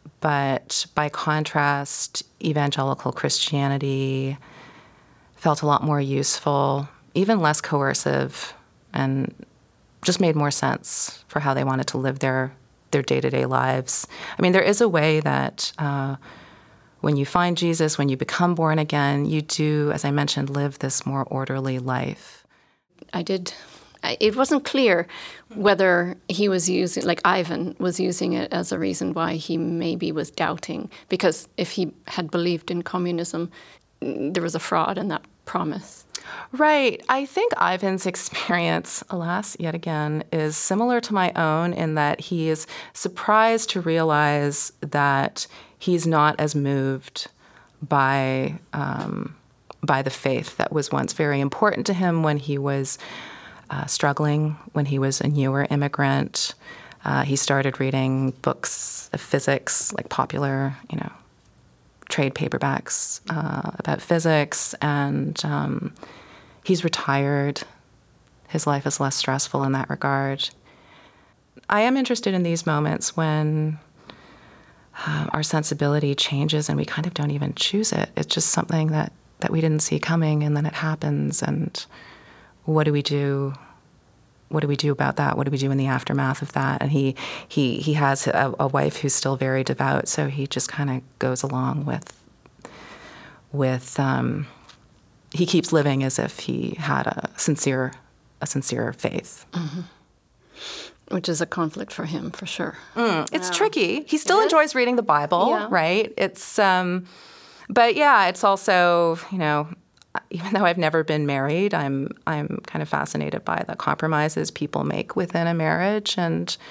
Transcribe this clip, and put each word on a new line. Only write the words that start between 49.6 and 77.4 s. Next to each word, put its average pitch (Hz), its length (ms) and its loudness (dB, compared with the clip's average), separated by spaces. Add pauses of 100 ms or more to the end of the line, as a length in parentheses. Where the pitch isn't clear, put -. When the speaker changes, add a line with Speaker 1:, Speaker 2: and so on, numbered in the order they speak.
Speaker 1:
by 143 180 2
the 139 100 -2
faith - 460 -2
that - 160 0
was 147 180 -2
once 135 220 0
very 147 280 2
important - 460 0
to 202 60 0
him 175 300 2
when 151 160 2
he 139 180 -4
was, 139 420 -2 (720)
uh, 139 160 -6
struggling, 151 720 0 (160)
when 143 140 0
he 139 120 0
was 135 220 0
a - 80 2
newer 139 420 2
immigrant. 139 840 0 (500)
Uh, 135 180 0
he 139 140 0
started 139 440 0
reading 131 500 0 (100)
books - 720 -4
of - 80 -4
physics, - 720 0
like - 160 -6
popular, 135 640 -2 (160)
you - 60 -6
know, - 140 -6 (1000)
trade 135 260 0
paperbacks, - 840 -4 (100)
uh, 147 480 -4
about 143 220 -2
physics, 160 800 2
and, 143 640 -2
um, 147 480 -2 (720)
he's 180 220 0
retired. 139 800 0 (840)
His - 180 -2
life 143 200 0
is 143 140 -2
less 135 160 0
stressful 139 480 0
in 135 80 2
that 135 180 -2
regard. 139 580 -2 (1200)
I 208 140 4
am 254 140 4
interested 240 380 0
in 180 80 2
these 170 240 0
moments 151 500 0
when, 156 600 0 (1300)
uh, 151 260 -2
our 156 100 0
sensibility 147 720 2
changes 151 540 0
and 147 100 0
we 147 60 2
kind 160 220 -4
of 175 80 -4
don't 147 180 -2
even 143 220 -2